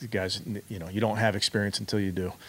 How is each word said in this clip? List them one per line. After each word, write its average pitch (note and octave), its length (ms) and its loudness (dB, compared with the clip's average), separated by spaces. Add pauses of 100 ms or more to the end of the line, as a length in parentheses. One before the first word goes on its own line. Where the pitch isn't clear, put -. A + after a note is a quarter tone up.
The A#2+ 60 -6
guys, F#2+ 340 0 (260)
you G2+ 120 -6
know, E2 100 -6
you G2 100 -2
don't G#2+ 160 2
have G#2+ 220 4
experience G2+ 420 2
until G#2+ 220 0
you F#2+ 100 2
do. F2+ 220 -2 (160)